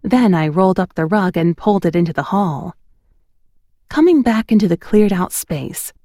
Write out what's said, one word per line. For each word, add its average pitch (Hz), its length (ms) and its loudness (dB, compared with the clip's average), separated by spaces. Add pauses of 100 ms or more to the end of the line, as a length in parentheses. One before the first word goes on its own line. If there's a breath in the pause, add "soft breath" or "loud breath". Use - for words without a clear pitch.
Then 226 300 4
I 156 140 2
rolled 185 320 2
up 185 160 -4
the 160 120 -2
rug 185 300 0
and 170 200 0
pulled 202 280 0
it 170 120 0
into 170 160 0
the - 220 -4
hall. 175 420 -4 (1120)
Coming 311 340 2
back 220 300 0
into 208 160 2
the 175 80 0
cleared-out 196 560 0
space - 600 -10 (120)